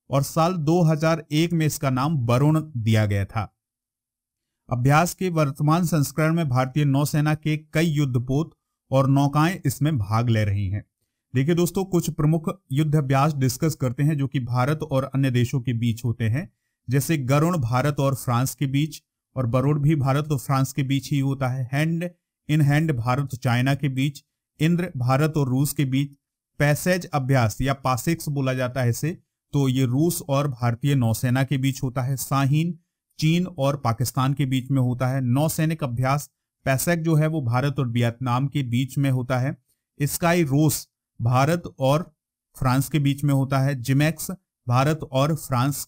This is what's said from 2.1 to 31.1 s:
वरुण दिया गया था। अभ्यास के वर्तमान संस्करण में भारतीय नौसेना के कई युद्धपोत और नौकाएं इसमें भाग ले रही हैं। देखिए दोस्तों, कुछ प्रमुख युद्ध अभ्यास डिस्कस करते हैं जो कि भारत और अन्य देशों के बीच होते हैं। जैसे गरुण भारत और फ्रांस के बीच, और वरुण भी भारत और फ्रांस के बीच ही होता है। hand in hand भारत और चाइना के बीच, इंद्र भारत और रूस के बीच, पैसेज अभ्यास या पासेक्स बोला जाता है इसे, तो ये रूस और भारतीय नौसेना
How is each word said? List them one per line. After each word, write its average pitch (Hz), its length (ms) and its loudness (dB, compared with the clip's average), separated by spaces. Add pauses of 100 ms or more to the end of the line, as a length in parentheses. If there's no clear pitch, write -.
वरुण 143 600 2
दिया 110 280 4
गया 101 200 0
था। - 280 -8 (1160)
अभ्यास 139 440 2
के 185 160 -4
वर्तमान 156 560 2
संस्करण 160 480 0
में 165 160 0
भारतीय 127 360 0
नौसेना 147 500 2
के 151 220 -2
कई 156 280 -2
युद्धपोत 143 640 0 (400)
और 135 160 4
नौकाएं 143 580 2
इसमें 147 320 0
भाग 110 320 0
ले 110 160 2
रही 101 240 -2
हैं। 98 160 -6 (500)
देखिए 139 200 2
दोस्तों, 175 300 0
कुछ 180 240 0
प्रमुख 156 520 -2 (100)
युद्ध 147 240 0
अभ्यास 139 380 2
डिस्कस 143 420 0
करते 127 280 -4
हैं 151 140 0
जो 139 100 -2
कि 139 120 -4
भारत 123 440 0
और 135 200 0
अन्य 135 280 0
देशों 123 300 0
के 123 120 -2
बीच 117 320 -2
होते 117 180 -2
हैं। 120 300 -2 (360)
जैसे 139 280 0
गरुण 147 400 2
भारत 131 420 0
और 139 160 0
फ्रांस 127 400 -2
के 147 120 -4
बीच, 143 360 -4 (320)
और 127 120 -2
वरुण 135 320 2
भी 147 160 4
भारत 143 360 0
और 147 60 2
फ्रांस 135 360 -2
के 151 100 -2
बीच 135 280 -2
ही 147 80 2
होता 135 280 -2
है। 123 220 -6
hand 165 400 -2 (420)
in 151 180 4
hand 156 220 2
भारत 123 320 -2
और 131 140 -8
चाइना 123 380 0
के 139 140 -2
बीच, 135 340 -4 (360)
इंद्र 175 380 0
भारत 131 400 2
और 139 100 2
रूस 131 260 0
के 147 120 -2
बीच, 135 260 -2 (480)
पैसेज 175 460 0
अभ्यास 127 560 0
या 135 120 0
पासेक्स 135 560 -4
बोला 139 240 -2
जाता 127 280 -4
है 123 80 2
इसे, 151 280 -4 (360)
तो 143 140 2
ये 131 180 2
रूस 139 440 0
और 143 180 0
भारतीय 123 480 -2
नौसेना 123 480 0